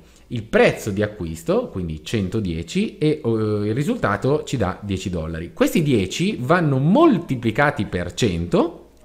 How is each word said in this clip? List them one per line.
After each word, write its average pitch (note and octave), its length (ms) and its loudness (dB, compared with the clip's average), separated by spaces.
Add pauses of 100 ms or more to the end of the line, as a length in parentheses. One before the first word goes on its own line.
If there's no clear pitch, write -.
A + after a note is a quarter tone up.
(300)
il A#2 120 -6
prezzo G3+ 480 2
di G2+ 140 0
acquisto, F#2+ 640 -2
quindi D#2+ 360 -6
centodieci, G2 920 -2
e, D3+ 260 0
eh, A#2 60 0
il G#2+ 460 0
risultato D3 680 0
ci - 140 -4
dà F#2 240 -2
dieci G2 300 -4
dollari. E2 420 -6
Questi A#3+ 300 2
dieci C#3+ 560 0
vanno C#3 400 2
moltiplicati C#3+ 1040 2
per F2+ 300 -4
cento, G#2 720 0 (180)